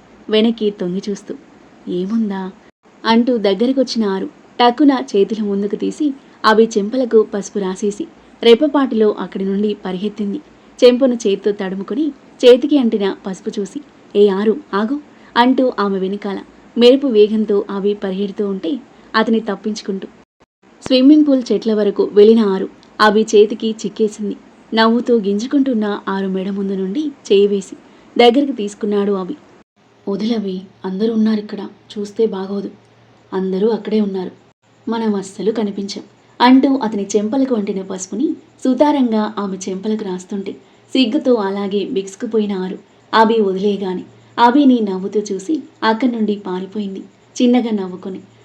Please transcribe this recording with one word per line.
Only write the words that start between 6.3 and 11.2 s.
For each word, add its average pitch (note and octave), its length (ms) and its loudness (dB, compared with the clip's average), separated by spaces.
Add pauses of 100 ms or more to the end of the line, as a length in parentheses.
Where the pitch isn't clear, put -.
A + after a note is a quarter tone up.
అభి A3 200 6
చెంపలకు A3+ 560 2 (140)
పసుపు G3+ 240 -8
రాసేసి F#3+ 480 -4 (360)
రెప్పపాటులో A#3 640 4 (100)
అక్కడి F#3+ 260 -8
నుండి G3+ 300 -2
పరిగెత్తింది. G3+ 640 -6 (380)
చెంపను B3 360 6
చేత్తో G3+ 380 0